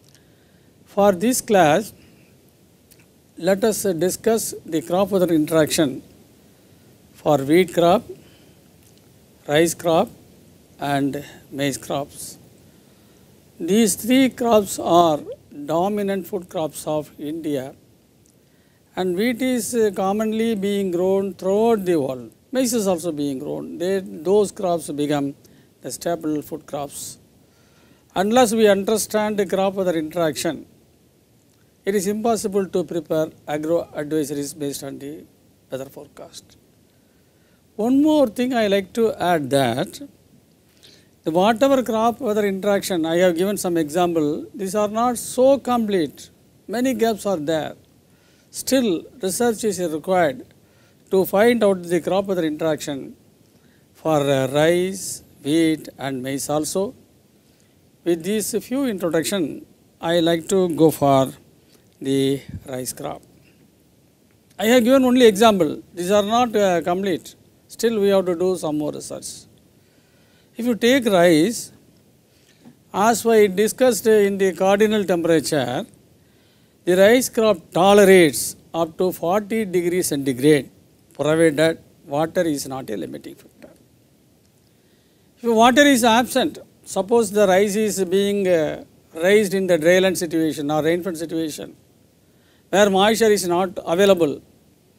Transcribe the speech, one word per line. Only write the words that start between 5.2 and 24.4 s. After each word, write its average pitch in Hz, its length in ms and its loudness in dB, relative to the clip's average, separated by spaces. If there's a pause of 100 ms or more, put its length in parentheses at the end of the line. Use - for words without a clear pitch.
interaction 156 680 0 (1120)
for 151 240 0
wheat 165 360 2
crop, 170 300 2 (1400)
rice 160 260 2
crop 175 360 0 (680)
and 139 460 -4 (260)
maize 139 280 -4
crops. - 600 -10 (1200)
These 202 380 0
three 254 340 2
crops 226 480 0
are 170 440 2 (440)
dominant 196 600 -2
food 180 220 -10
crops 156 360 -8
of 151 320 -6
India, 147 580 -8 (1200)
and 180 180 -4
wheat 220 260 -2
is, 247 320 -4
uh, 220 220 0
commonly 220 600 -2
being 202 360 -2
grown 190 420 -2
throughout 202 520 0
the 175 100 0
world. 127 360 -4 (200)
Maize 247 220 -2
is 214 140 -2
also 175 260 -2
being 143 260 -4
grown. 147 380 -10
They, 190 240 -2
those 196 500 -2